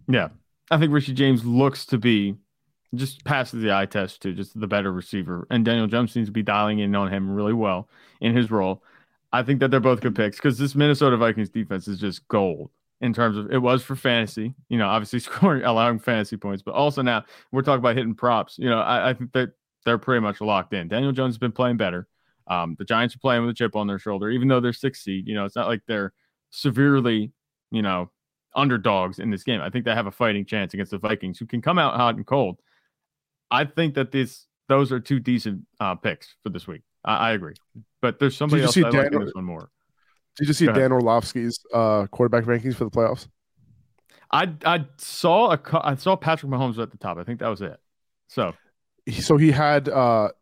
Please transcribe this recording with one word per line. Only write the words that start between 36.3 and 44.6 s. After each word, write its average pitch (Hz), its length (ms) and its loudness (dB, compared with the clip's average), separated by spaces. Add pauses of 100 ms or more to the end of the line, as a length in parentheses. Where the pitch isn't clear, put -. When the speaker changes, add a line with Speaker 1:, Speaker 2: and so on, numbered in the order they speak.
Speaker 1:
for 110 60 -8
this 87 180 -12
week. 80 160 -16 (220)
I, 107 240 0
I 113 40 0
agree, 87 220 -8 (460)
but 117 180 -2
there's 135 180 0
somebody 151 220 2
Speaker 2:
Did 143 40 2
you 127 40 4
Speaker 1:
else 120 80 2
Speaker 2:
see 185 80 4
Speaker 1:
I - 60 2
like 139 240 2
Speaker 2:
Dan 147 80 0
Speaker 1:
in 202 40 -4
this - 120 -8
one 92 80 -8
more. 85 260 -12 (640)
Speaker 2:
Did 147 120 -2
you 151 60 4
see 170 100 2
Speaker 1:
Go 123 80 6
ahead. 131 100 4
Speaker 2:
Dan 131 100 4
Orlovsky's, 117 680 0 (120)
uh, 107 360 2
quarterback 120 340 2
rankings 120 320 0
for - 80 -4
the 110 80 -4
playoffs? - 380 0 (1040)
Speaker 1:
I, 165 200 2 (120)